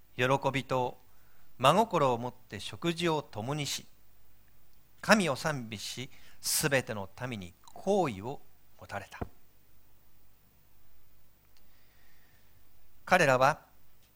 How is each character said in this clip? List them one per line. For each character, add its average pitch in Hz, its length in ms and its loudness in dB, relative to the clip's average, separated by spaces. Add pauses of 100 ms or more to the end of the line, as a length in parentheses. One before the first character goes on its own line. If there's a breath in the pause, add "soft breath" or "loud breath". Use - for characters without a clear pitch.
(160)
喜 127 80 2 (280)
び 131 120 -2
と 127 360 -2 (560 soft breath)
真 135 180 8
心 175 380 4
を 117 60 2
持 123 100 -4
っ - 40 -8
て - 280 -10
食 170 340 -2
事 170 140 0
を 156 140 2
共 117 320 -4
に 147 120 -2
し、 - 200 -6 (1120)
神 196 300 6
を 127 60 0
賛 139 320 -2
美 107 100 -8
し、 - 320 -8 (300 soft breath)
す - 280 2
べ 135 160 6
て 113 100 -4
の 98 140 -6 (180)
民 120 140 -6
に 87 140 -12 (100)
好 190 440 0
意 95 140 -4
を 127 180 -8 (380)
持 - 80 -18
た 101 120 -8
れ 95 120 -10
た。」 - 80 -16 (4000 soft breath)
彼 185 180 8
ら 131 140 6
は、 139 240 6 (540)